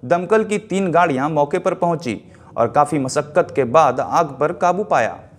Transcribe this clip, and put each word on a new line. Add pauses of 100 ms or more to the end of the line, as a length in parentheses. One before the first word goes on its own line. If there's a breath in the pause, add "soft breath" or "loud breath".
दमकल
की
तीन
गाड़ियां
मौके
पर
पहुंची (260 loud breath)
और
काफ़ी
मशक्कत
के
बाद
आग
पर
काबू
पाया। (200)